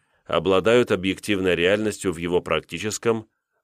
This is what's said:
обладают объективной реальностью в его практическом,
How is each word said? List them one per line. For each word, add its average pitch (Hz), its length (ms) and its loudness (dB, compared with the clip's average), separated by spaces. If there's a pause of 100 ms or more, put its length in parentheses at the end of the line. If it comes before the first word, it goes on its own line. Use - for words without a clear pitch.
(260)
обладают 95 680 2
объективной 92 640 0
реальностью 98 580 0
в 80 60 -6
его 85 220 0
практическом, 101 880 -4 (360)